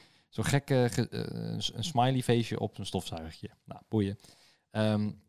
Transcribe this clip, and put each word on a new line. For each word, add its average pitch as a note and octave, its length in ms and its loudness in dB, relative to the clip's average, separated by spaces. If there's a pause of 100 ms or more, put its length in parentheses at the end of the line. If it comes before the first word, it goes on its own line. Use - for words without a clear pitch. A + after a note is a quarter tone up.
(280)
zo'n - 160 -4
gek, - 260 2
eh, B2+ 140 4
ge-, A#2 240 0
eh, A2 440 -6
een A2 100 -4
s-, - 120 -4
een A#2 100 -4
smiley B2+ 380 4
feestje A#2 380 2
op - 180 -4
een G2+ 80 -8
stofzuigertje. E2 640 -6 (140)
Nou, - 240 -14
boeien. G2+ 300 0 (520)
Ehm, G#2+ 400 2 (180)